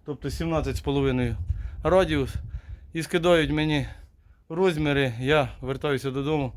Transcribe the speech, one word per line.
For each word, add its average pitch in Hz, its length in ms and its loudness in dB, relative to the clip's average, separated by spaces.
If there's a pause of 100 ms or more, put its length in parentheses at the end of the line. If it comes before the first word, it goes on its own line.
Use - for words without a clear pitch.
Тобто 123 240 -8
сімнадцять 156 460 -2
з - 60 -8
половиною 131 540 0 (480)
радіус. 156 500 2 (600)
І 165 100 -4
скидають 165 480 4
мені 151 360 2 (640)
розміри, 151 680 2
я 135 300 4 (120)
вертаюся 135 500 -2
додому, 139 460 -2